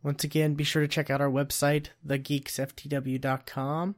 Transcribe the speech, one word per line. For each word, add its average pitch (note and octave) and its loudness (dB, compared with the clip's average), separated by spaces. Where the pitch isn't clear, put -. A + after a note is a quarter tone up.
once C#3+ -2
again, D3+ 2
be D3 -2
sure D3+ 2
to D3 2
check D3+ 0
out C#3 2
our C#3+ 4
website, C#3+ 2
the C#3 0
geeks C#3 -2
F C3+ -4
T - -14
W C3 -2
dot C3 -2
com. D#3 -4